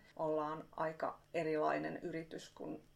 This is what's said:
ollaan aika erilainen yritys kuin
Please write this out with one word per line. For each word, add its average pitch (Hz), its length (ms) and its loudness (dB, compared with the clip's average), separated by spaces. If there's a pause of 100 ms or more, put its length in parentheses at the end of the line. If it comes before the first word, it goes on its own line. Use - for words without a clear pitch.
(160)
ollaan 156 480 0 (120)
aika 160 420 0 (160)
erilainen 156 680 4
yritys 165 520 -6
kuin 156 280 -8 (140)